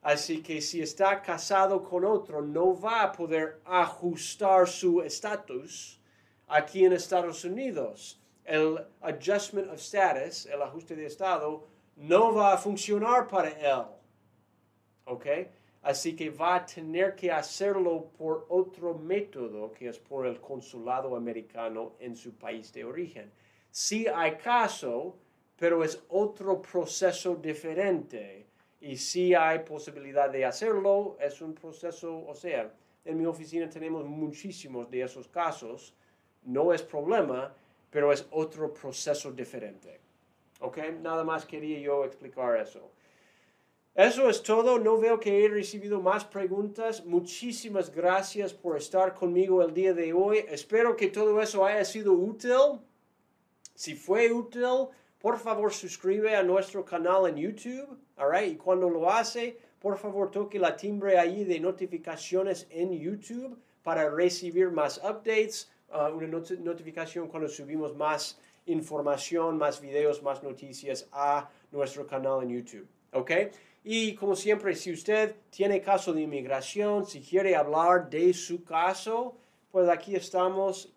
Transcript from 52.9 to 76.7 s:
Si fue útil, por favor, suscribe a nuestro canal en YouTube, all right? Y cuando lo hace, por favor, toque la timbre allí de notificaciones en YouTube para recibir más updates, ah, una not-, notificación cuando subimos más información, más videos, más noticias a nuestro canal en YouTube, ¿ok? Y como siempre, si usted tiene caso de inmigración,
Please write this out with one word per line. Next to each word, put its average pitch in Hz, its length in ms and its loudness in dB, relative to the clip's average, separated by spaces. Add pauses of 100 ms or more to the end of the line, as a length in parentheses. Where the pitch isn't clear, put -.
Si - 200 -12
fue 226 360 2
útil, 247 580 0 (300)
por 226 200 0
favor, 214 340 0
suscribe 208 640 0
a 196 60 4
nuestro 190 420 2
canal 180 440 2
en 156 80 -2
YouTube, 240 640 -8 (200)
all 139 120 2
right? 185 220 2
Y 156 40 -8
cuando 185 340 2
lo 170 200 2
hace, 233 460 0 (240)
por 196 160 -2
favor, 196 340 -4
toque 202 280 -4
la 170 180 2
timbre 196 420 2
allí 180 260 2
de 175 160 0
notificaciones 180 1080 -4
en 175 240 -4
YouTube 208 680 -8 (240)
para 156 280 0
recibir 175 600 2
más 147 280 0
updates, 214 760 -2 (180)
ah, 151 200 0
una 160 160 -6
not-, 165 320 -6
notificación 165 720 -8
cuando 156 200 -6
subimos 147 480 -6
más 151 420 -2 (280)
información, 156 880 -2
más 143 240 0
videos, 147 420 0
más 139 200 -4
noticias 135 680 -10
a 143 380 0 (240)
nuestro 143 340 -4
canal 135 360 -2
en 123 80 -6
YouTube, 120 360 -10 (260)
¿ok? 131 180 -2 (520)
Y 220 320 -2
como 202 220 0
siempre, 202 380 0
si - 180 -6
usted 214 440 0 (140)
tiene 196 300 2
caso 196 320 2
de 156 100 0
inmigración, 151 840 -2